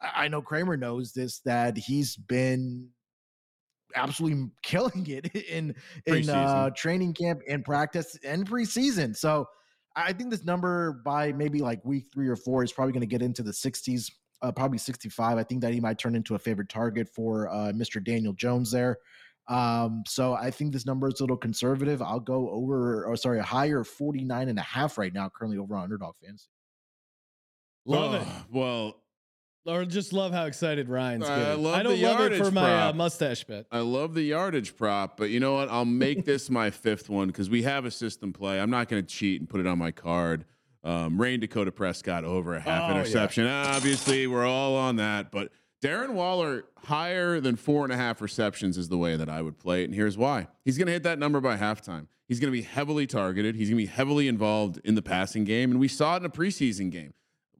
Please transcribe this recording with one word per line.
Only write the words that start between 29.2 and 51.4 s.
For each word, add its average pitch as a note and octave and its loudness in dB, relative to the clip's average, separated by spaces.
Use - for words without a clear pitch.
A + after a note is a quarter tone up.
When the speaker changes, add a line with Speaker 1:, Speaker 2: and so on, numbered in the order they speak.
Speaker 3:
Or F3 -2
just F#3 -4
love F#3+ 0
how E3+ 0
excited D3 -2
Ryan's B2+ -2
Speaker 2:
I C#3+ 0
Speaker 3:
getting. D3+ 0
Speaker 2:
love D#3+ 2
Speaker 3:
I - 2
don't G#3 4
Speaker 2:
the F#3 2
Speaker 3:
love A3+ 4
it - 4
Speaker 2:
yardage G3+ 4
Speaker 3:
for F#3+ 4
my, F3+ 6
uh, E3+ 4
Speaker 2:
prop. D#3 0
Speaker 3:
mustache D#3+ 0
bet. G#2+ -10
Speaker 2:
I A#2+ 0
love C3 0
the D#3+ 0
yardage D3+ 0
prop, G2+ 0
but G#2+ 0
you A#2+ 2
know C3+ 4
what? C#3 0
I'll A#2+ 2
make C3+ 2
this C#3 2
Speaker 3:
<laughs> - -6
Speaker 2:
my A2+ 2
fifth G#2+ 0
one G2 2
'cause F#2+ -2
we A#2 4
have C#3 0
a A#2 -6
system G#2+ -6
play. G2 -2
I'm G#2 0
not A#2+ 0
gonna G#2 0
cheat F#2 -2
and D#2+ -8
put G2 -2
it F2+ 2
on F2+ 2
my E2 0
card. E2+ 0
Um, E2+ 0
Rayne B2 2
Dakota G#2 -2
Prescott F2+ -4
over F2 -2
a D#2+ -6
half - 0
Speaker 3:
Oh, G2 0
yeah. F#2+ 2
Speaker 2:
interception. A2 2
Obviously, C#3 2
we're B2 2
all C3+ 2
on C3 2
that, G#2 0
but G2+ -4
Darren G#3 -2
Waller F3 0
higher F3 0
than C3 2
four D3 2
and C3 -2
a - 0
half A#2+ 0
receptions G2+ 0
is F2 -4
the F2+ 2
way E2+ 2
that D#2 -4
I D#2 -6
would D#2 -6
play F2+ 0
it, F2 0
and - -4
here's G#2 2
why. B2 0
He's C3 2
gonna F3 2
hit E3+ -2
that E3+ 0
number D3 2